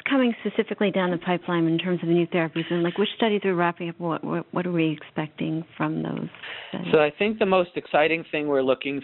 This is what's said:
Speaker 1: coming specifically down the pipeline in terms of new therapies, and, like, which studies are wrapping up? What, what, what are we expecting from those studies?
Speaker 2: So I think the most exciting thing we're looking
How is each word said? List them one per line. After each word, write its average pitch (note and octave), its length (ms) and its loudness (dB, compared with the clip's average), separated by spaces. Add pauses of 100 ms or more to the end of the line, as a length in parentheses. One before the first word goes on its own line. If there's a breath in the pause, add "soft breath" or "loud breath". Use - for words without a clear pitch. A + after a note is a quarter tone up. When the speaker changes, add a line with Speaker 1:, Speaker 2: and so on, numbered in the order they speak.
Speaker 1:
coming B3+ 320 2
specifically G#3 500 0
down F#3 200 0
the F3 80 -2
pipeline E3+ 480 0
in E3 100 2
terms E3+ 260 -2
of E3+ 60 -4
new E3+ 200 4
therapies, E3 420 -2
and, F3 120 0
like, E3+ 140 -2
which G3+ 180 0
studies G#3 300 0
are G3 100 2
wrapping E3+ 360 -2
up? E3 100 -14
What, E3 240 -4
what, E3 280 -4
what F3+ 140 -2
are F3+ 60 -2
we D#3+ 180 2
expecting D#3+ 760 -6 (100)
from D#3+ 260 -2
those D#3+ 260 -6 (420 loud breath)
studies? F3+ 200 -8
Speaker 2:
So D#3 80 6
I D3+ 120 4
think A3 280 -2
the A3 60 4
most F#3 320 2
exciting D#3+ 540 2
thing D3+ 180 -2
we're C3+ 140 2
looking C3+ 420 0